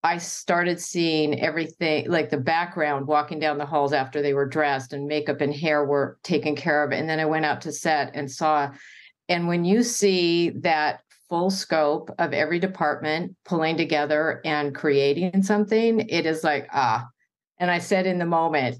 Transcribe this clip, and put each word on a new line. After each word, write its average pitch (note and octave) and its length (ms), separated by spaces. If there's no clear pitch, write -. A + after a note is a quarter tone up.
I E3+ 140
started F3 640
seeing D#3 580
everything, D#3 720
like, D#3 200
the D3 80
background, D#3 680
walking D3+ 340
down D3+ 180
the D3 80
halls C#3+ 260
after D3+ 300
they C#3+ 100
were C#3 160
dressed C#3 460
and C#3+ 120
makeup D3 360
and D3 120
hair D3 300
were C#3 380
taken D3+ 340
care D3+ 260
of. C3+ 100
And D#3 180
then D#3 100
I D#3 60
went D#3 180
out D3 180
to D#3+ 100
set D3 420
and C#3+ 160
saw, D3+ 400
and F3 160
when F3 200
you G#3+ 160
see F3 680
that D#3 420
full F3 220
scope D#3 680
of E3 140
every D#3 260
department E3+ 880
pulling D#3+ 320
together D3+ 720
and D3 280
creating D3+ 680
something, G#3+ 680
it E3 160
is D#3+ 180
like, D3+ 300
ah. B2 340
And F3+ 120
I F3 80
said F#3 280
in F3+ 120
the E3+ 60
moment D#3 560